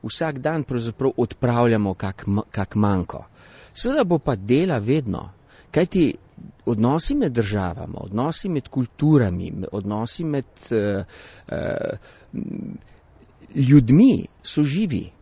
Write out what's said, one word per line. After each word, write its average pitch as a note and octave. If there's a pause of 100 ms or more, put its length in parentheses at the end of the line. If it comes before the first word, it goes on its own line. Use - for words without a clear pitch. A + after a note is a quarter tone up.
vsak D3
dan D3+
pravzaprav A#2+
odpravljamo A#2
kak -
m-, G2+
kak -
manko. G2+ (480)
Seveda C4+
bo E3+
pa C3+
dela B2+
vedno, A2+ (420)
kajti D3+ (520)
odnosi B2
med A#3
državama, G2+
odnosi C3
med D#3
kulturami, A#2+
me-, G2
odnosi G#2
med, D3 (260)
eh, G#2 (440)
eh, - (360)
m, - (760)
ljudmi C#3+ (180)
so -
živi D3 (100)